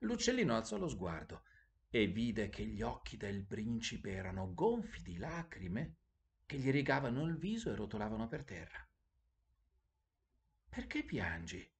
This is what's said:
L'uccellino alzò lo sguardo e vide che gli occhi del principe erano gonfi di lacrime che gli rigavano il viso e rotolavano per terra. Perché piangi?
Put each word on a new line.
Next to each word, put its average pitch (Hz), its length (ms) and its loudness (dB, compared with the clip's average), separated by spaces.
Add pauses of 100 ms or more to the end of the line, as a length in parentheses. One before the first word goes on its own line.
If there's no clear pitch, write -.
L'uccellino 233 540 4
alzò 113 220 2
lo 190 120 0
sguardo 87 560 -4 (440)
e 110 180 6
vide 107 420 2
che 104 160 -4
gli 107 180 -2
occhi - 340 -4
del 101 280 -2
principe 107 680 -2
erano 95 400 -2
gonfi 220 500 2
di 90 140 -6
lacrime 165 800 -4 (480)
che 143 140 -6
gli 135 120 4
rigavano 135 540 4
il 165 120 0
viso 208 340 -2
e 104 40 0
rotolavano 107 540 -2
per 135 160 -6
terra. - 420 -10 (1800)
Perché 302 360 -4
piangi? 85 760 -2